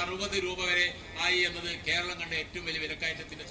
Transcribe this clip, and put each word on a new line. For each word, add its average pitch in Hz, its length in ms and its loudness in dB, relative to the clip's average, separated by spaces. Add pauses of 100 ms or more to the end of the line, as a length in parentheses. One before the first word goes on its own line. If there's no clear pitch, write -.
അറുപത് 190 340 0 (100)
രൂപ 180 140 -2 (100)
വരെ 175 160 6 (380)
ആയി 180 240 6
എന്നത് 170 240 -2 (160)
കേരളം 175 320 2
കണ്ട 165 220 -4
ഏറ്റവും 170 260 -6
വലിയ 160 160 -2
വിലക്കയറ്റത്തിന്റെ 156 680 -4